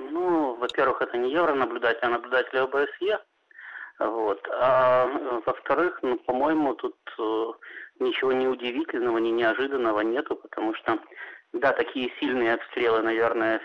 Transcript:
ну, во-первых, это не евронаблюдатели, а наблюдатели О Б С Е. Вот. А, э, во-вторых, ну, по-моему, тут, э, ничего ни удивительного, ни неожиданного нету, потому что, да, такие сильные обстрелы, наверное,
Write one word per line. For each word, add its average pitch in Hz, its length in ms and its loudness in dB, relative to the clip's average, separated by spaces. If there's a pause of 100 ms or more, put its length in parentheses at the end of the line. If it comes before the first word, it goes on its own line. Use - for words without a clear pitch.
(120)
ну, 160 440 2
во-первых, 120 460 0
это 127 160 -2
не 123 140 0
евронаблюдатели, 123 760 2
а 120 40 2
наблюдатели 123 480 0
О 131 100 2
Б 139 180 0
С - 160 -10
Е. 202 160 0 (840)
Вот. 110 460 -2 (140)
А, 127 480 6
э, 131 380 -4
во-вторых, 165 560 0
ну, 123 160 0
по-моему, 143 580 0
тут, - 220 -8 (200)
э, 110 280 0 (560)
ничего 131 320 0
ни 131 140 2
удивительного, 123 720 -2
ни 113 100 2
неожиданного 117 720 2
нету, 113 340 -2
потому - 400 -6
что, - 240 -2 (540)
да, 127 180 2
такие 123 480 -2
сильные 127 360 2
обстрелы, 113 460 0
наверное, 113 640 2